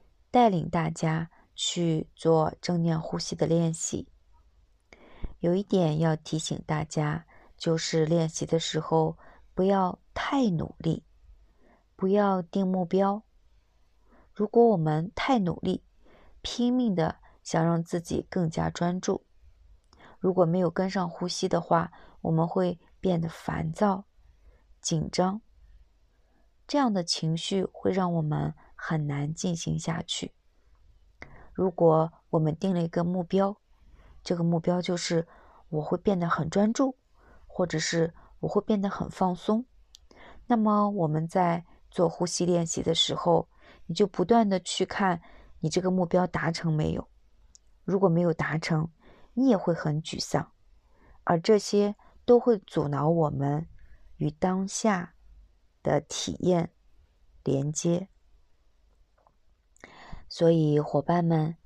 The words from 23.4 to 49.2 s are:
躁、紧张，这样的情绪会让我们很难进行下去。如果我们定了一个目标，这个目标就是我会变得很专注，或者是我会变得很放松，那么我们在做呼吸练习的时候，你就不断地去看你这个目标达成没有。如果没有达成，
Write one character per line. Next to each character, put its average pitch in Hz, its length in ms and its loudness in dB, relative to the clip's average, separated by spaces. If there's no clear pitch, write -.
躁、 196 320 0
紧 151 300 -2
张， 190 300 0
这 - 100 -2
样 262 160 2
的 180 120 0
情 160 320 -2
绪 190 280 -2
会 - 280 -4
让 180 220 0
我 165 80 0
们 151 320 -2
很 156 320 -4
难 143 260 -4
进 175 220 -4
行 160 240 -4
下 165 240 -6
去。 - 320 -10
如 185 180 -2
果 165 420 4
我 170 80 2
们 156 180 0
定 190 180 -2
了 170 80 0
一 165 60 -2
个 175 160 -2
目 180 180 -4
标， 196 340 0
这 - 120 -2
个 170 80 -2
目 170 160 2
标 180 240 0
就 175 140 -2
是 165 320 -2
我 151 140 -4
会 175 140 -4
变 190 220 0
得 170 100 -2
很 160 220 -2
专 208 220 2
注， 269 260 0
或 - 180 -4
者 160 140 -2
是 165 340 0
我 160 80 -4
会 202 120 0
变 202 220 0
得 196 80 -2
很 - 180 -6
放 180 280 -2
松， 226 280 -2
那 214 100 2
么 208 340 2
我 196 160 0
们 156 220 -2
在 170 360 0
做 196 180 2
呼 180 180 -4
吸 - 180 -2
练 170 220 2
习 - 160 -6
的 165 120 0
时 - 200 0
候， 165 340 2
你 165 80 -6
就 202 120 4
不 - 180 0
断 226 240 4
地 190 100 2
去 - 260 -2
看 185 380 -2
你 160 80 0
这 175 120 0
个 185 120 0
目 185 120 2
标 180 220 2
达 156 240 -4
成 165 220 -2
没 156 200 0
有。 - 160 -6
如 190 160 0
果 196 80 4
没 170 120 4
有 175 140 2
达 - 240 -4
成， 160 320 -2